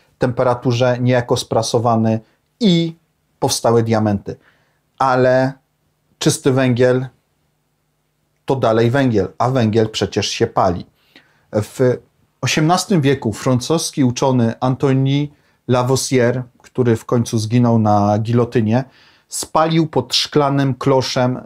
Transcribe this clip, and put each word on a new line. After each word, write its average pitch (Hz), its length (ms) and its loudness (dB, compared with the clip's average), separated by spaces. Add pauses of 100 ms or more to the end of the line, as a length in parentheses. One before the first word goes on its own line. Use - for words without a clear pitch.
(200)
temperaturze 123 840 0
niejako 123 360 0
sprasowany 113 840 0 (400)
i 170 360 0 (420)
powstały 117 440 0
diamenty. 107 540 -2 (600)
Ale 131 540 2 (680)
czysty 139 340 0
węgiel 127 540 2 (1400)
to 139 120 -2
dalej 117 340 2
węgiel, 120 380 0 (100)
a 117 120 0
węgiel 110 400 2
przecież - 380 -4
się - 180 -2
pali. 95 400 -2 (640)
W 123 460 -2 (420)
osiemnastym 170 600 0
wieku 135 320 0
francuski 135 720 -2
uczony 123 560 0
Antoni 135 720 0 (360)
Lavoisier, 127 760 0 (200)
który 120 340 0
w - 80 -18
końcu 120 340 -2
zginął 117 400 2
na 104 400 2
gilotynie, 117 640 0 (440)
spalił 165 580 0
pod - 280 -4
szklanym 139 600 0
kloszem 127 720 0